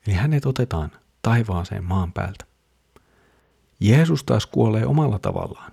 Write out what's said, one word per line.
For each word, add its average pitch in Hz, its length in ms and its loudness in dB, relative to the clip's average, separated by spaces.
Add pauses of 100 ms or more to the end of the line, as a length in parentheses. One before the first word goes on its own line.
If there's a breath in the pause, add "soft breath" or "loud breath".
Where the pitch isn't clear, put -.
Eli 95 80 0
hänet 143 300 0
otetaan 120 460 -2 (300)
taivaaseen 101 600 0
maan 87 300 -2
päältä. 95 320 -8 (1300 soft breath)
Jeesus 147 440 4
taas 110 220 0
kuolee 110 400 0
omalla 135 340 0
tavallaan. 90 540 -8